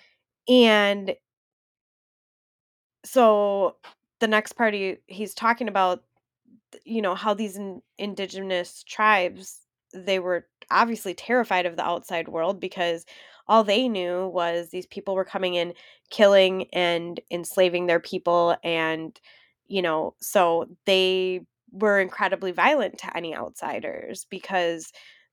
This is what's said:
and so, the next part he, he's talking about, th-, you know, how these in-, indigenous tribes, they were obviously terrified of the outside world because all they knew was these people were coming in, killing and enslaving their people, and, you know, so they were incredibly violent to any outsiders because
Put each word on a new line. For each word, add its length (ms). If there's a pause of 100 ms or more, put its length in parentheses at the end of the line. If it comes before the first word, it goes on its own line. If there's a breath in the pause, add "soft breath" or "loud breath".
(500 soft breath)
and 680 (1900)
so, 720 (420 loud breath)
the 80
next 260
part 200
he, 240 (100)
he's 260
talking 340
about, 360 (680)
th-, 140
you 160
know, 140
how 180
these 240
in-, 240 (160)
indigenous 840
tribes, 800 (320)
they 260
were 280 (240)
obviously 420
terrified 520
of 120
the 80
outside 440
world 300
because 460 (420 loud breath)
all 160
they 260
knew 380
was 420
these 180
people 280
were 100
coming 300
in, 180 (380 soft breath)
killing 600
and 460 (120)
enslaving 560
their 140
people, 600
and, 560 (480 soft breath)
you 140
know, 400
so 460 (180)
they 560 (300)
were 280
incredibly 520
violent 480
to 180
any 180
outsiders 960
because 600 (420 loud breath)